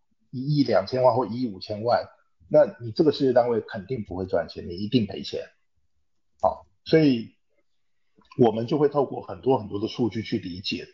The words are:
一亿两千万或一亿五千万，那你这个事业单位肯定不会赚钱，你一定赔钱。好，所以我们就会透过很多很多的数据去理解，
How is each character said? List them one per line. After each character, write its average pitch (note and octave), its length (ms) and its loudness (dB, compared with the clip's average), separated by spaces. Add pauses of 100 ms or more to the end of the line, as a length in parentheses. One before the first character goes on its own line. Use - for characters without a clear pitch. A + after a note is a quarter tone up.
(320)
一 C3+ 260 -2
亿 C#3 60 4
两 G2+ 240 2
千 B2+ 160 -2
万 B2 120 6
或 B2+ 100 0
一 A2+ 160 -6
亿 B2+ 60 -2
五 F#2 120 -8
千 G#2 240 -8
万， G2 240 0 (400)
那 D3+ 160 6 (160)
你 A#2 120 -8
这 E3 120 2
个 D3 80 4
事 C#3 140 0
业 B2+ 80 4
单 A#2+ 160 4
位 A2+ 120 2
肯 G2 260 -10
定 B2 160 -6
不 F2+ 120 -12
会 F#2 120 -6
赚 F2 200 -2
钱， - 200 -14
你 F2 80 -10
一 G#2 120 -6
定 A2 200 2
赔 - 160 -10
钱。 - 180 -8 (1000)
好， - 260 -4 (160)
所 D#3+ 160 4
以 B2 320 2 (1080)
我 A#2 140 6
们 A2+ 160 -4
就 D#3 100 -2
会 C#3+ 100 4
透 C#3+ 180 2
过 B2 180 -10
很 F#2 180 -12
多 C3 160 2
很 G#2 100 -6
多 G2 120 -6
的 G#2 80 -4
数 A2+ 220 -2
据 A2 120 -6
去 - 160 -4
理 F#2 240 -8
解， - 320 -8